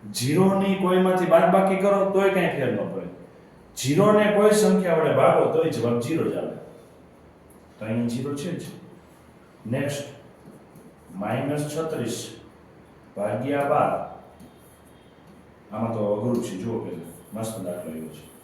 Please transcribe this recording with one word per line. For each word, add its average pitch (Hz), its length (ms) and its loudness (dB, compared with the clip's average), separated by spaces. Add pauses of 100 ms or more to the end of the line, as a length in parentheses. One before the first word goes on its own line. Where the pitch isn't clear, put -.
(140)
ઝીરો 180 460 2
ની 196 160 2
કોઈમાંથી 185 500 2
બાદબાકી 180 500 6
કરો 196 300 2
તોય 196 280 2
કાંઈ 175 140 2
ફેર 131 260 -2
ન - 40 -4
પડે. 98 300 -6 (680)
ઝીરો 185 360 4
ને 208 240 4
કોઈ 208 180 6
સંખ્યા 185 420 4
વડે - 200 2
ભાગો - 300 6
તોય - 240 2
જવાબ 117 300 0
ઝીરો 160 320 -2
જ - 60 -4
આવે. - 180 -8 (1200)
તો 107 60 -12
અહીં 117 220 -2
ઝીરો 139 280 -4
છે 170 240 -6
જ. - 40 -12 (1000)
નેક્સ્ટ, 143 400 -4 (1080)
માઇનસ 143 460 -4
છત્રીસ - 760 -6 (800)
ભાગ્યા 131 540 -2
બાર. - 420 0 (1600)
આમાં 113 180 -4
તો 104 200 -2
અઘરું 117 300 -2
છે, 95 120 -8
જુઓ 113 240 -6
પહેલા, - 600 -12
મસ્ત 95 220 -8
દાખલો 87 280 -10
આવ્યો 80 180 -12
છે. 78 220 -20 (120)